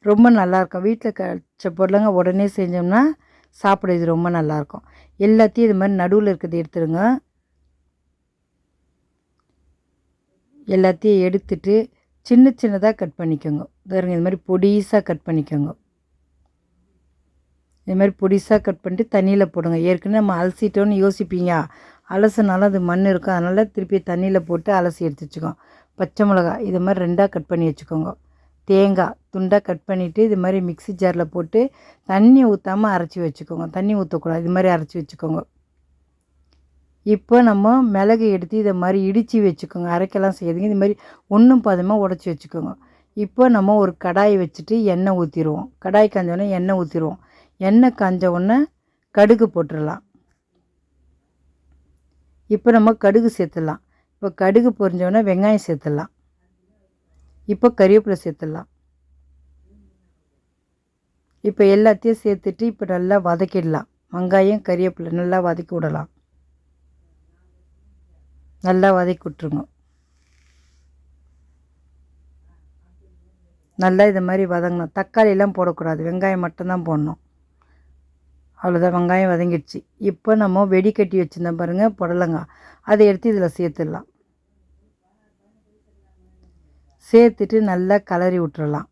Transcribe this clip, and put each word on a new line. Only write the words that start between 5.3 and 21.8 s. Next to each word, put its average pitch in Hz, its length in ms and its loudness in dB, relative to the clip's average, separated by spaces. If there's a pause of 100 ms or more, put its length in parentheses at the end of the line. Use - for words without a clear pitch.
இது 208 120 2
மாதிரி 202 200 0
நடுவுல 202 300 2
இருக்கிறத 170 300 -6
எடுத்துருங்க. 165 420 -4 (3750)
எல்லாத்தையும் 185 500 2
எடுத்துட்டு 190 480 -4 (540)
சின்ன 254 320 6
சின்னதா 208 380 0
கட் 170 220 -8
பண்ணிக்கோங்க. 151 420 -4 (280)
பாருங்க, 180 260 -2
இது 170 100 0
மாதிரி 185 220 -4
பொடிசா 202 600 2
கட் 160 200 -6
பண்ணிக்கோங்க. 151 420 -4 (2250)
இது 190 120 -4
மாதிரி 196 200 2
பொடிசா 196 360 0 (100)
கட் 196 180 -4
பண்ணிட்டு 185 220 -4 (100)
தண்ணியில 196 380 2
போடுங்க. 165 240 -2 (140)
ஏற்கனவே 202 280 -2
நம்ம 202 220 0
அலசிட்டோம்னு 202 640 -2
யோசிப்பீங்க, 180 480 -2 (600)